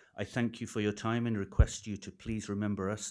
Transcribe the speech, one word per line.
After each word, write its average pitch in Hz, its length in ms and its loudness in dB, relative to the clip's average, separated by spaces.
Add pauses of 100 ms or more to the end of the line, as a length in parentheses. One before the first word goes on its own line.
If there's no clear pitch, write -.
(160)
I 101 60 -4
thank 117 380 -2
you 113 80 -4
for 113 120 -2
your 104 120 4
time 117 340 -2
and 113 100 0
request - 520 4
you 101 80 -2
to - 160 -10
please 110 360 -6
remember 101 400 0
us 104 220 -4